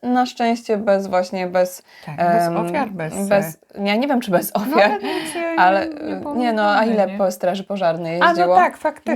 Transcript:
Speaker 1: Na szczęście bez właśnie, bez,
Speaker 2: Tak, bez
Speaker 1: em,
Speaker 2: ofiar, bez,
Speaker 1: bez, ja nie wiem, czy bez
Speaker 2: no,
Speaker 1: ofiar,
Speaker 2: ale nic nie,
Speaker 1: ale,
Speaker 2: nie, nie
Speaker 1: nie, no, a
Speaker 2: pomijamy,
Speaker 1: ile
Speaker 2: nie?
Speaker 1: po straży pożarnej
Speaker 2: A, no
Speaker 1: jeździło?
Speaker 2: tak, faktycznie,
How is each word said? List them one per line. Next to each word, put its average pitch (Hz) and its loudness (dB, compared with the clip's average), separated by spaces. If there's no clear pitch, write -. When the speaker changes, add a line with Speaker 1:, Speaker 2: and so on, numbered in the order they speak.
Speaker 1:
Na 247 2
szczęście 233 -2
bez 196 0
właśnie, 185 -2
bez, 180 -2
Speaker 2:
Tak, 151 -10
bez 170 2
Speaker 1:
em, 170 -2
Speaker 2:
ofiar, 214 -2
bez, 185 -6
Speaker 1:
bez, 196 0
ja 202 2
nie 240 0
wiem, 254 0
czy 202 -6
bez - 0
Speaker 2:
no, 196 0
Speaker 1:
ofiar, 392 4
Speaker 2:
ale 415 -2
nic 320 -6
nie, 339 -4
Speaker 1:
ale, 190 4
Speaker 2:
nie, 320 -10
nie - -8
Speaker 1:
nie, 240 0
no, 214 0
a - 2
Speaker 2:
pomijamy, 226 2
Speaker 1:
ile 202 2
Speaker 2:
nie? 190 -8
Speaker 1:
po 196 0
straży 190 -4
pożarnej 170 -2
Speaker 2:
A, 302 4
no 339 6
Speaker 1:
jeździło? 349 2
Speaker 2:
tak, 349 4
faktycznie, 302 -4